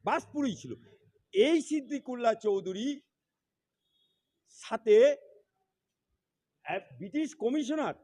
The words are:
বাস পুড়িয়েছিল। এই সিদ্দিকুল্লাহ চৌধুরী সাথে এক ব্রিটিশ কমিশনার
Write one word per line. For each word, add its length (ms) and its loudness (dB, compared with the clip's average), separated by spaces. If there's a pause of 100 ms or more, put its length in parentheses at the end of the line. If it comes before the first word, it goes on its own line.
বাস 180 -2 (100)
পুড়িয়েছিল। 400 -6 (600)
এই 280 4
সিদ্দিকুল্লাহ 720 -4
চৌধুরী 540 -4 (1700)
সাথে 340 4 (1700)
এক 180 -8 (140)
ব্রিটিশ 380 -6
কমিশনার 680 -4